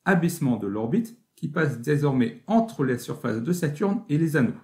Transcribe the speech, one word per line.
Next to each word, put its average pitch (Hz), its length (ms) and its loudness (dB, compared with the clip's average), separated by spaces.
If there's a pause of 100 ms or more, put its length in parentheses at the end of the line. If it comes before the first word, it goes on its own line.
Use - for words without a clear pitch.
abaissement 160 500 2
de 104 120 -6
l'orbite 117 500 -2 (180)
qui 151 140 -8
passe 147 320 -2
désormais 135 680 0
entre 226 380 2
la 127 120 0
surface 113 440 -4
de 139 100 -2
Saturne 180 560 -2
et 147 100 0
les 156 200 2
anneaux. 120 160 2 (100)